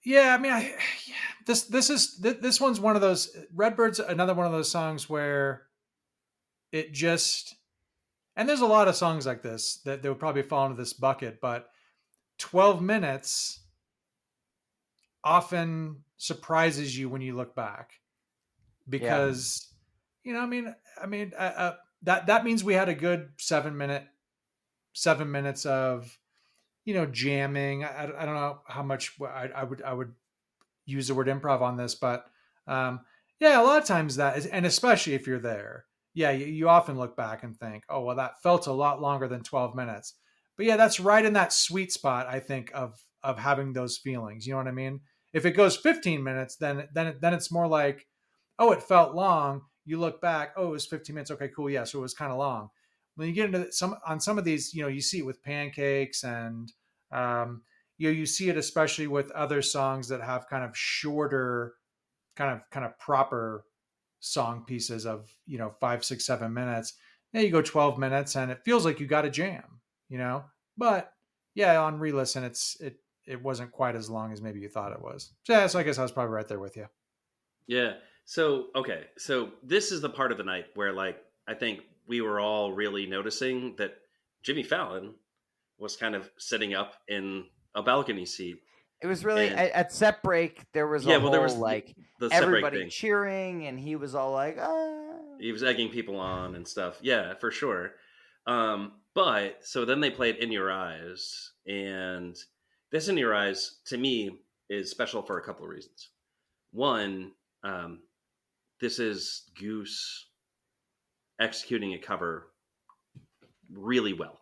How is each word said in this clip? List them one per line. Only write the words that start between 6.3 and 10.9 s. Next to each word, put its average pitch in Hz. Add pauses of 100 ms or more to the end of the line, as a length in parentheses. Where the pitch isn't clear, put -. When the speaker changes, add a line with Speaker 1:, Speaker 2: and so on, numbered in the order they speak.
Speaker 1:
it 156
just, 165 (800)
and 220
there's 294
a 247
lot 214
of 180
songs 160
like 127
this 113
that, 139
that 143
would 135
probably 139
fall 139
into 131
this 120